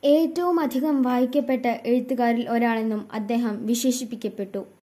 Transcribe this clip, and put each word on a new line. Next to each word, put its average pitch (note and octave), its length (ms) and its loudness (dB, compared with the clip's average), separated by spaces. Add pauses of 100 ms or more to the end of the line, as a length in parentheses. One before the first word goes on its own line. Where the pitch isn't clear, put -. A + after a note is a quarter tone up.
ഏറ്റവും E4 560 4
അധികം C#4 420 0
വായിക്കപ്പെട്ട B3 640 0
എഴുത്തുകാരിൽ A#3+ 800 0
ഒരാളെന്നും A3+ 640 0
അദ്ദേഹം A3 540 -2
വിശേഷിപ്പിക്കപ്പെട്ടു. A#3 1000 -4 (180)